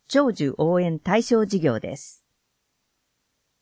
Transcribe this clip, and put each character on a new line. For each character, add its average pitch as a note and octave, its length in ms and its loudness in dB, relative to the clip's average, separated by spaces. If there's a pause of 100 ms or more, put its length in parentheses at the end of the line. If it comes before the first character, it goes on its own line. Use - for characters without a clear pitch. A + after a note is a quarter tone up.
長 C4+ 240 2
寿 C#3+ 240 -2
応 F3 240 2
援 E3 180 -2
対 G#3 220 0
象 A3+ 240 2
事 G3 160 -2
業 B2 180 2
で - 160 -10
す。 - 300 -18 (1400)